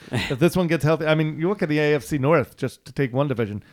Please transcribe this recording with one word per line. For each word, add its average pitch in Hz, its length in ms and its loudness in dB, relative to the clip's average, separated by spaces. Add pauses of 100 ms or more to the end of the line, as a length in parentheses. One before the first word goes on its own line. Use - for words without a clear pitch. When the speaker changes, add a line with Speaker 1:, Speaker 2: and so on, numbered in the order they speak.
Speaker 1:
<laughs> - 80 -12
Speaker 2:
if 120 260 -4
this 170 160 4
one 180 140 0
gets 156 160 0
healthy." 156 220 2
I 156 100 4
mean, 156 240 -2
you 165 80 0
look 202 140 -4
at 165 60 0
the 151 120 0
A 151 160 2
F 123 80 -6
C 151 140 -4
North, 139 380 2
just - 280 -8
to - 80 -18
take 131 200 -2
one 139 140 0
division. 110 460 -4